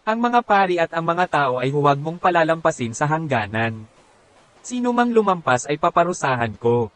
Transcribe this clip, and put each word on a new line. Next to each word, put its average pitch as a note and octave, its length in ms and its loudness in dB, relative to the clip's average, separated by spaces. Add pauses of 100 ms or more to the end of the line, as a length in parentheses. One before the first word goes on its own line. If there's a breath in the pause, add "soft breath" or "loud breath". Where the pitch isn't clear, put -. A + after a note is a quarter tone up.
Ang A3 160 -2
mga A#3+ 240 2
pari F#3+ 400 2
at E3 160 -2
ang E3 80 -4
mga F3 240 0
tao C3 320 0
ay C3 80 0
huwag C#3+ 320 2
mong E3 160 -6
palalampasin D#3+ 800 0
sa D3+ 80 0
hangganan. A2+ 800 -2 (800)
Sino B3 320 -2
mang A#3+ 160 2
lumampas F#3+ 560 0
ay D3 80 -2
paparusahan D3+ 800 0
ko. A#2 380 0